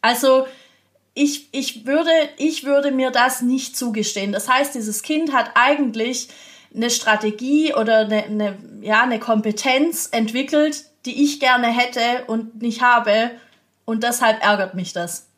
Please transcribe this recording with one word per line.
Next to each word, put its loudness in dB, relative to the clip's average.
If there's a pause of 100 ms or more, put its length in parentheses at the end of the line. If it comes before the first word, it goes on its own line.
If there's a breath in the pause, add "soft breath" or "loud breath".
Also 2 (640 loud breath)
ich, -2
ich -8
würde, 0 (260)
ich -2
würde 2
mir 0
das 2
nicht -2
zugestehen. -4
Das -6
heißt, 0
dieses -6
Kind -2
hat 0
eigentlich 0 (440 loud breath)
eine -2
Strategie 0
oder 2
eine, 0
eine, -4 (240)
ja, 2
eine 0
Kompetenz 0
entwickelt, 0 (200)
die 0
ich -2
gerne 4
hätte 0
und -6
nicht -4
habe. 2 (520 loud breath)
Und -4
deshalb 2
ärgert 0
mich -8
das. -8 (100)